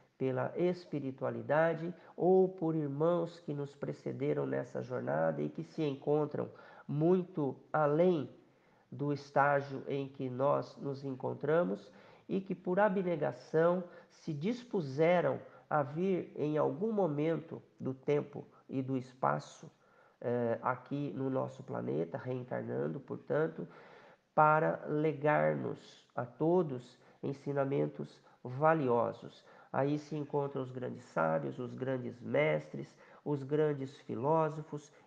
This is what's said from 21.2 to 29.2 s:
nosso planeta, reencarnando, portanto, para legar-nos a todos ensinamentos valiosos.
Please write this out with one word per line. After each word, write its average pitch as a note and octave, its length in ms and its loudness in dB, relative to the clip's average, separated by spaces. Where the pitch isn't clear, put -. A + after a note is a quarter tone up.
nosso C3 320 -4
planeta, C3 560 -4
reencarnando, B2+ 800 -6
portanto, D#3 680 -4
para D#3 500 4
legar-nos D3+ 1200 0
a A#2+ 120 -6
todos D#3 720 0
ensinamentos C#3+ 960 -2
valiosos. B2+ 1000 2